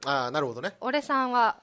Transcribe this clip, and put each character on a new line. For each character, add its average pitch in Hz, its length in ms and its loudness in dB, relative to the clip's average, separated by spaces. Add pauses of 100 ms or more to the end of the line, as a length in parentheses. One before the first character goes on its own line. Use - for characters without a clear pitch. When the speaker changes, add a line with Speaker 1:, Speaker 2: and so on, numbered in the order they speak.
Speaker 1:
あ 135 220 2
ー、 - 20 -6
な 147 120 0
る 143 40 0
ほ 120 80 -4
ど 120 80 -12
ね。 190 180 -6
Speaker 2:
俺 254 220 -2
さ 277 220 0
ん 254 80 -2
は 240 320 2